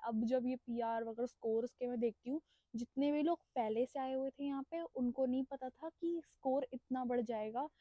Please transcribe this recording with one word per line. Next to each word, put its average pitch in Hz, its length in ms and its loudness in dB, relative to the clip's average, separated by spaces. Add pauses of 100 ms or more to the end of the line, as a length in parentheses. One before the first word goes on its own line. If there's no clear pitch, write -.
अब 226 200 2
जब 247 220 2
ये 254 100 0
पीआर 226 480 -2
वगैरह 226 220 -2
स्कोर्स 226 480 0
के 247 120 -4
मैं 247 140 -2
देखती 240 300 0
हूँ, 302 100 0 (360)
जितने 269 360 0
भी 294 100 2
लोग 339 180 2 (140)
पहले 226 320 2
से - 120 -8
आए 262 140 -2
हुए 262 180 -2
थे 285 140 -6
यहाँ 277 180 -2
पे, 330 180 -6
उनको 262 460 0
नहीं 262 180 2
पता 262 240 -6
था 311 200 -10
कि 339 380 -2
स्कोर 269 460 0
इतना 254 320 -4
बढ़ 247 160 2
जाएगा। 226 480 -2 (120)